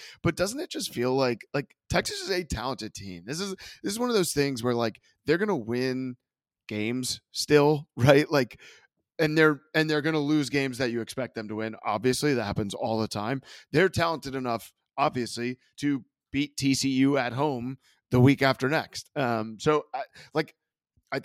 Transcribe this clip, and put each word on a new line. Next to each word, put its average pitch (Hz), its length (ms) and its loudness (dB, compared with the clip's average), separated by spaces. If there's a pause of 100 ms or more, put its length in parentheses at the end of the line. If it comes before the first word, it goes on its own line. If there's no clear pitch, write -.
(220)
but 165 140 0
doesn't 202 240 -2
it - 100 -8
just - 240 -8
feel 127 220 0
like, 123 360 0
like, 139 220 -4 (160)
Texas 392 300 -2
is 359 100 -6
a 185 140 -2
talented 117 500 -8
team? 92 320 -14
This 156 140 -6
is, 190 160 -8 (260)
this 196 100 -4
is 220 60 -6
one 247 100 0
of 233 60 0
those 185 180 2
things 139 300 0
where, 123 120 0
like, 117 260 -2 (260)
they're 156 120 4
gonna 202 180 0
win 127 600 -4 (520)
games 113 520 -4 (120)
still, 147 600 4
<laughs> - 40 -20
right? 139 340 6
Like, 139 300 0 (580)
and 156 180 2
they're, 156 260 4 (120)
and 156 160 2
they're 151 100 2
gonna 156 200 0
lose 147 280 2
games 135 300 -2
that 127 140 0
you 117 80 -4
expect 117 340 -8
them 110 140 -8
to 107 80 -6
win. 110 180 -4 (100)
Obviously, 127 500 2
that 117 100 -2
happens 101 280 -4
all 113 280 -2
the 107 80 -2
time. 113 340 -4 (300)
They're 180 160 4
talented 160 480 -4
enough, 123 360 -6 (240)
obviously, 123 600 -2 (200)
to 143 260 -2 (260)
beat 147 260 -4
T 135 180 2
C 135 160 -2
U 135 280 4
at 120 140 -2
home 131 460 -4 (340)
the 123 80 6
week 135 220 8
after 131 260 2
next. - 480 -4
Um, 113 420 -2
so, 151 340 2
I, 135 100 -6 (320)
like, 156 200 -2 (560)
I, 139 140 -4